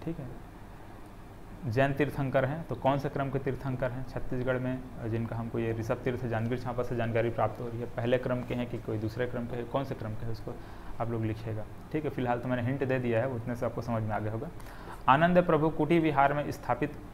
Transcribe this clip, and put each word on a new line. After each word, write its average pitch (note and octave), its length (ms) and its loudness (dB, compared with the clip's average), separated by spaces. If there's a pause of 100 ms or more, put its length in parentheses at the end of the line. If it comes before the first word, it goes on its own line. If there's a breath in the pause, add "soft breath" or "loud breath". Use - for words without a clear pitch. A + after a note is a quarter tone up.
ठीक E3 140 -4
है, C3 340 -12 (1200)
जैन C3+ 220 4
तीर्थंकर C3+ 520 2
हैं D#3 220 -4
तो B2 80 -2
कौन C3+ 240 4
से C#3+ 100 -2
क्रम C#3 200 -2
के C3+ 100 0
तीर्थंकर B2+ 520 -2
हैं B2+ 180 -6
छत्तीसगढ़ B2+ 500 0
में, B2+ 200 -2 (260)
जिनका A2+ 300 -2
हमको A#2 240 -2
ये A2+ 140 0
ऋषभ A2+ 220 0
तीर्थ A#2+ 300 -2
जांजगीर A2+ 340 0
चांपा A#2+ 240 -2
से B2 120 -2
जानकारी A#2 340 2
प्राप्त A2+ 320 0
हो B2 60 -6
रही A#2 120 -6
है? A#2+ 60 -4
पहले A#2+ 320 2
क्रम B2 240 0
के A#2+ 120 -4
हैं B2 160 -2
कि A#2+ 80 -4
कोई A2+ 200 -2
दूसरे A2+ 300 -2
क्रम A#2+ 180 -4
के A#2+ 100 -4
हैं, A#2+ 140 -6
कौन C3+ 140 0
से C3 120 -4
क्रम A2 160 -6
के A2+ 140 -4
हैं, A2 60 -2
उसको A#2+ 240 -6 (460 loud breath)
आप A#2 80 0
लोग A#2 160 0
लिखिएगा। G#2+ 380 -4 (280)
ठीक D#3 120 -2
है, C#3+ 60 0
फिलहाल B2 300 0
तो B2+ 100 -4
मैंने B2 120 2
हिंट C3+ 220 2
दे B2+ 160 2
दिया A#2 220 4
है, C3+ 80 2
उतने A#2+ 260 -2
से A#2 100 -2
आपको A#2 160 -2
समझ A2+ 220 0
में G#2+ 80 0
आ G#2 80 0
गया G#2+ 140 -2
होगा। B2 140 -4 (640 loud breath)
आनंद F3 360 8
प्रभु D#3+ 240 6
कुटी D#3 300 4
विहार C#3 340 6
में D3 180 -2
स्थापित C3 420 0 (200)